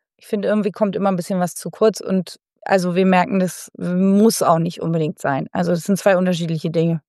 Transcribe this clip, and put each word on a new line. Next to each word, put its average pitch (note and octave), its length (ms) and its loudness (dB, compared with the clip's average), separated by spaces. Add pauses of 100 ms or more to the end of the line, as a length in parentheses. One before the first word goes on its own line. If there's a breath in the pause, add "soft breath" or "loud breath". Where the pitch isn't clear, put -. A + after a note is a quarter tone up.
(160)
ich - 100 -20
finde, G2 220 -4
irgendwie G#3 240 0
kommt G3+ 240 -2
immer G3 140 0
ein F#3 60 0
bisschen F3+ 240 -4
was F3 140 -2
zu - 160 -12
kurz G#3+ 300 0
und - 380 -4 (240)
also F3+ 340 0
wir F#3+ 100 2
merken, F#3 340 2
das - 360 -6
muss F#3+ 680 2
auch E3 160 4
nicht E3+ 220 -4
unbedingt D#3+ 380 -2
sein. C#3 340 -2
Also F3 200 -2
es E3 120 -2
sind G3 140 0
zwei G3 180 4
unterschiedliche E3+ 540 -2
Dinge, E3 380 0